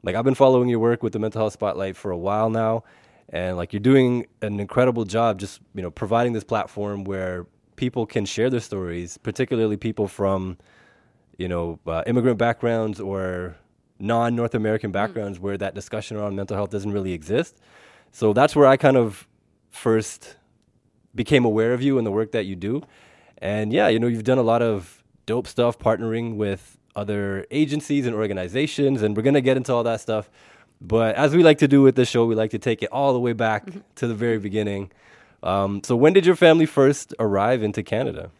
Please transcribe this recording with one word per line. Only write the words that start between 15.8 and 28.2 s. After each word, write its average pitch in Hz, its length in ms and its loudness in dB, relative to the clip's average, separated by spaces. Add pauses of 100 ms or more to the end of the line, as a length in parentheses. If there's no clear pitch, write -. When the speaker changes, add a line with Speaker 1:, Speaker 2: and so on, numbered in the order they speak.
Speaker 1:
around 104 180 -4
mental 98 200 -6
health 101 140 -4
doesn't 104 220 -6
really 95 220 -4
exist. 87 440 -4 (540)
So 107 220 0
that's 131 220 4
where 147 120 8
I 135 100 6
kind 135 200 4
of 113 300 -2 (420)
first - 680 -2 (760)
became 123 320 2
aware 110 280 2
of 123 80 -2
you 135 160 2
and 117 100 0
the 101 40 -2
work 107 200 -2
that 110 140 -4
you 95 100 -8
do. 107 260 -6 (580)
And 107 340 -4
yeah, 202 160 2
you 113 100 2
know, 120 80 0
you've 113 160 -4
done 127 140 2
a 127 60 2
lot 117 180 2
of 104 420 -4 (220)
dope 113 220 -4
stuff 120 300 -2
partnering 113 580 -2
with 101 420 -6 (180)
other 101 560 -4
agencies 143 560 -2
and 113 80 -2
organizations, 110 840 -2